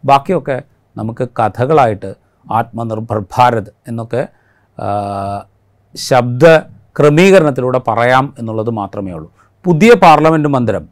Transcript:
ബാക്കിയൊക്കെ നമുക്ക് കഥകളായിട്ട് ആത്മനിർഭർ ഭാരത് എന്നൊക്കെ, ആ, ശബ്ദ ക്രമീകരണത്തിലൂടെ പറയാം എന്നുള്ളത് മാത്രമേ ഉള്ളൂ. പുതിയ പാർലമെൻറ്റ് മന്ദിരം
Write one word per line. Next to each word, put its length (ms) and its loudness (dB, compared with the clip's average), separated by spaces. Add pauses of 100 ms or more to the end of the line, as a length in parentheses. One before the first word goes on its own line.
ബാക്കിയൊക്കെ 540 -2 (380)
നമുക്ക് 340 -8
കഥകളായിട്ട് 800 -2 (360)
ആത്മനിർഭർ 760 -6
ഭാരത് 520 0 (160)
എന്നൊക്കെ, 340 -8 (560)
ആ, 100 -10 (1080)
ശബ്ദ 480 -2 (520)
ക്രമീകരണത്തിലൂടെ 840 2
പറയാം 580 0
എന്നുള്ളത് 320 -6
മാത്രമേ 420 -8
ഉള്ളൂ. 180 -14 (360)
പുതിയ 280 4
പാർലമെൻറ്റ് 560 4
മന്ദിരം 420 -2